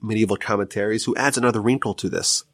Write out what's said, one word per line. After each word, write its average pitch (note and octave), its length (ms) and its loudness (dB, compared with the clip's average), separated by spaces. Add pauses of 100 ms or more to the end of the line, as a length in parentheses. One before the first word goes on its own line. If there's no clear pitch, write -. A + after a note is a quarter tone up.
medieval G#2+ 340 2
commentaries G#2 680 -2
who B2 100 0
adds C3+ 240 2
another A#2 220 2
wrinkle A2+ 340 0
to - 140 -6
this. - 340 -2 (120)